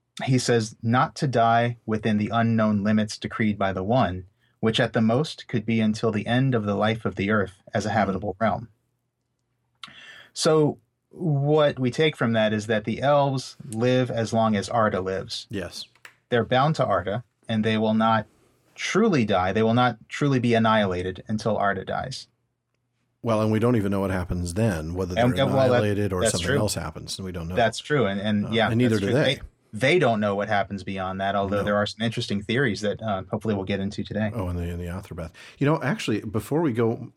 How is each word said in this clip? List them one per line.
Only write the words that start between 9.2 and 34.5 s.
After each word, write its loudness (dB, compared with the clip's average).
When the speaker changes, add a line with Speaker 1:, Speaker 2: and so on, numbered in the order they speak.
Speaker 1:
So 4
what 2
we 0
take 0
from 0
that 4
is -2
that 0
the -4
elves 0
live 2
as -2
long 2
as -2
Arda 2
lives. -6
Speaker 2:
Yes. -8
Speaker 1:
They're 2
bound 2
to 0
Arda, -2
and 0
they 2
will 2
not 2
truly 2
die. 2
They 2
will 2
not 2
truly 0
be 2
annihilated 2
until -2
Arda 0
dies. -8
Speaker 2:
Well, 0
and 2
we 2
don't 4
even 0
know 0
what 0
happens -4
then, 0
whether -4
they're 2
Speaker 1:
And, 2
and, 2
well, 2
that, 4
Speaker 2:
annihilated 0
or 0
Speaker 1:
that's 2
Speaker 2:
something -4
Speaker 1:
true. 2
Speaker 2:
else 0
happens, -10
and -10
we -10
don't -8
know. -4
Speaker 1:
That's 0
true, 0
and, -2
and -2
Speaker 2:
Uh, -8
Speaker 1:
yeah, 2
Speaker 2:
and 0
neither 4
Speaker 1:
that's 2
Speaker 2:
do -2
Speaker 1:
true. 0
Speaker 2:
they. 2
Speaker 1:
They, -16
they 2
don't 2
know 0
what -4
happens -2
beyond -6
that, -2
although 0
Speaker 2:
No. -2
Speaker 1:
there 0
are 2
some -8
interesting -4
theories 0
that, -4
uh, -4
hopefully -4
we'll -2
get -2
into -6
today. -4
Speaker 2:
Oh, -4
in -4